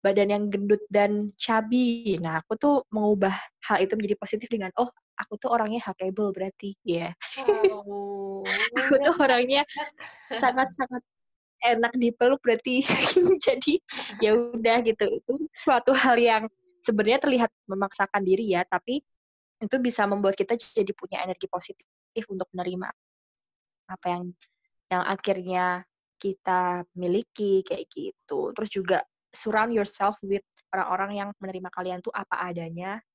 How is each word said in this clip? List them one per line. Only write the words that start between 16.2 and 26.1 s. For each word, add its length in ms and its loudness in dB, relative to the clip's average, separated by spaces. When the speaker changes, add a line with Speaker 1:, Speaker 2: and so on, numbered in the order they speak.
Speaker 1:
yang 220 4
sebenarnya 340 4
terlihat 300 2
memaksakan 560 -2
diri 300 2
ya, 160 2
tapi 320 -4
itu 240 -4
bisa 240 0
membuat 320 0
kita 180 0
jadi 380 -4
punya 320 -8
energi 240 -8
positif 800 -12
untuk 240 -6
menerima 400 -6
apa 180 -14
yang, 160 -2
yang 100 0
akhirnya 640 -2